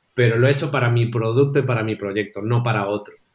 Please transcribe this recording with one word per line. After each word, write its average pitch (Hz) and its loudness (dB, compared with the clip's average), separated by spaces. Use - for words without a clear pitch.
pero 117 2
lo 123 4
he 143 4
hecho 143 -2
para 123 2
mi 120 2
producto 131 0
y - -4
para 117 -2
mi 110 -2
proyecto, 101 -6
no 120 0
para 104 0
otro. 104 -6